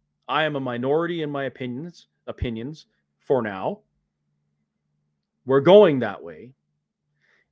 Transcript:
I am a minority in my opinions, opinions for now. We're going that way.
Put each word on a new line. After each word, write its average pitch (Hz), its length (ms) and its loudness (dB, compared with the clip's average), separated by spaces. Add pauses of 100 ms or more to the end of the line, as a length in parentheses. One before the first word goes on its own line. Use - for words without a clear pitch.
(280)
I 147 160 0
am 151 120 -2
a 135 40 -4
minority 151 640 -2
in 147 80 -6
my 139 140 -6
opinions, 131 640 -10 (180)
opinions 120 600 -10 (320)
for 127 240 0
now. 107 380 -6 (1700)
We're 135 140 2
going 170 400 8
that 101 220 -6
way. 85 300 -18 (1000)